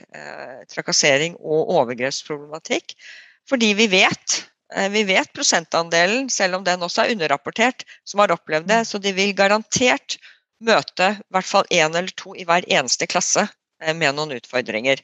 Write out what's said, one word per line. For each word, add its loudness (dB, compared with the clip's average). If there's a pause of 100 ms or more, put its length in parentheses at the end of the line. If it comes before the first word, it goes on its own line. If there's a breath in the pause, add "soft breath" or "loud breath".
(140)
eh, -16
trakassering 0
og -2
overgrepsproblematikk. -4 (560 loud breath)
Fordi 4
vi 4
vet, 2 (320)
eh, -2
vi 2
vet 0
prosentandelen, 0
selv -2
om -6
den 0
også -2
er 0
underrapportert, -2 (220 loud breath)
som -2
har 4
opplevd -2
det, 4
så -6
de -2
vil 0
garantert 0 (460 soft breath)
møte 2
i -20
hvert -2
fall 2
en 2
eller -4
to -16
i -14
hver 2
eneste 0
klasse, 0 (320)
eh, -2
med 0
noen -6
utfordringer. -2